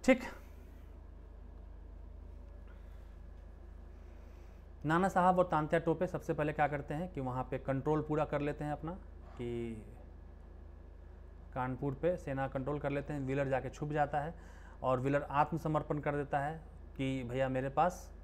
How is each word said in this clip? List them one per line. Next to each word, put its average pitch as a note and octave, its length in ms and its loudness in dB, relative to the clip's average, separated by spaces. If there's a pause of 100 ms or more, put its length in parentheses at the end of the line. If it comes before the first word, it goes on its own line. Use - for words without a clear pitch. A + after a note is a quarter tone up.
ठीक। C4 180 10 (4000)
नाना E3+ 240 6
साहब F3+ 300 8
और F3+ 80 8
तांत्या D#3 340 4
टोपे E3 280 2
सबसे D#3+ 260 -2
पहले D3+ 180 2
क्या C#3+ 160 4
करते C#3+ 260 -2
हैं F3 140 -2
कि D3+ 140 -6
वहाँ B2+ 220 0
पे C3+ 160 -4
कंट्रोल C#3 420 2
पूरा D3+ 240 2
कर D3 160 0
लेते D3 220 0
हैं D3 80 0
अपना, D3+ 200 -4
कि A#2 920 -6 (1700)
कानपुर C3 400 0
पे E3 240 2
सेना C3+ 300 -2
कंट्रोल C#3 300 0
कर C#3+ 120 0
लेते - 220 0
हैं। C#3+ 100 -2
व्हीलर C3+ 260 2
जाके B2+ 220 2
छुप D3+ 220 -4
जाता D3 280 4
है E3 140 -4 (480)
और B2+ 180 4
व्हीलर C#3 220 4
आत्मसमर्पण D3+ 800 2
कर C#3+ 160 0
देता C#3+ 220 2
है D3+ 220 0 (360)
कि C3+ 280 0
भैया C3 260 2
मेरे C3 200 2
पास F3 400 2 (140)